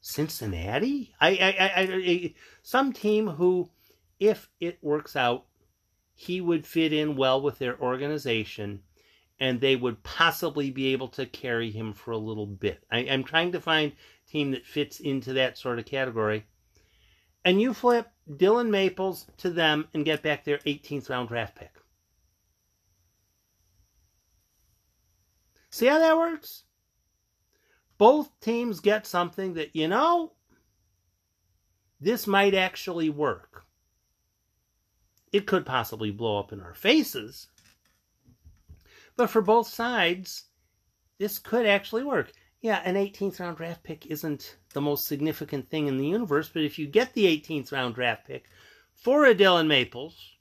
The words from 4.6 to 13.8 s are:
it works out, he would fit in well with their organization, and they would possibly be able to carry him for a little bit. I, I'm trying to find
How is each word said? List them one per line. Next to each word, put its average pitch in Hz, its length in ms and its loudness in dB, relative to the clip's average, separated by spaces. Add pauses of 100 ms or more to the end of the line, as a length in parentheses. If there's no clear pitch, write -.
it 175 220 -6
works 151 340 -4
out, 127 300 0 (720)
he 180 260 -8
would 170 240 -2
fit 160 280 0
in 151 220 0
well 131 260 2
with 143 180 -4
their 123 200 -6
organization, 123 1000 -4 (580)
and 127 200 0
they 135 160 4
would 120 280 -4
possibly 156 680 -2
be 131 220 -2
able 127 160 -4
to 135 160 -8
carry 117 440 -6
him 110 240 -8
for - 180 -14
a 113 60 -4
little 107 300 -8
bit. 101 440 -6
I, 120 180 -2
I'm 135 140 -2
trying 165 280 0
to 170 100 -4
find 156 300 0